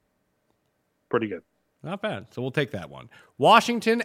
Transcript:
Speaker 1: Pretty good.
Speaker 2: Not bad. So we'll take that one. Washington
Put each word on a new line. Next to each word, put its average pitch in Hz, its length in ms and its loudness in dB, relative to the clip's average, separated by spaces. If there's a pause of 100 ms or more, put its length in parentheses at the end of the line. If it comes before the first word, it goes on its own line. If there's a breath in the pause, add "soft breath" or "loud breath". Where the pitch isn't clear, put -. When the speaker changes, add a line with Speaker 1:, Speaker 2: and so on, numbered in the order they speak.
(1120)
Speaker 1:
Pretty 113 160 -2
good. 98 160 -10 (400)
Speaker 2:
Not 175 180 -12
bad. 156 300 -8
So - 100 -12
we'll 131 100 -6
take 135 200 -4
that 85 180 -12
one. 67 220 -20 (260 soft breath)
Washington 220 680 4